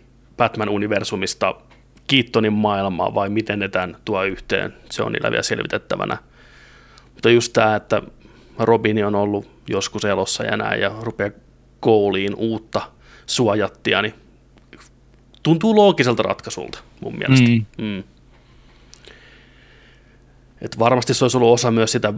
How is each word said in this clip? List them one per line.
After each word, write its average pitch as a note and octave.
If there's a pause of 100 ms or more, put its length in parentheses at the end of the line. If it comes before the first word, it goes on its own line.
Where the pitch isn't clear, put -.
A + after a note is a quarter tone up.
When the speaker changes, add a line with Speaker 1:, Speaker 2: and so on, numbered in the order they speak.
(360)
Speaker 1:
Batman-universumista G#2 (520)
Keatonin A#2
maailmaa, G2
vai G2+
miten G#2
ne G2
tän F#2
tuo G2
yhteen, G2 (160)
se -
on A2
niillä A2+
vielä A1+
selvitettävänä. - (960)
Mutta -
just A#2
tää, A2
että G#2 (560)
Robin A2
on G#2
ollut G2+ (200)
joskus G#2
elossa G2
ja G#2
näin, G#2+
ja G2+ (100)
rupeaa G#2 (500)
kooliin G2+
uutta A2 (440)
suojattia, G#2
niin G#2+ (1300)
tuntuu E3+
loogiselta C#3
ratkaisulta - (220)
mun -
mielestä. B2+
Speaker 2:
Mm. A2+ (120)
Speaker 1:
Mm. G2+ (2500)
Et -
varmasti B2
se C3
olisi B2
ollut A#2
osa A#2+
myös A2+
sitä G#2+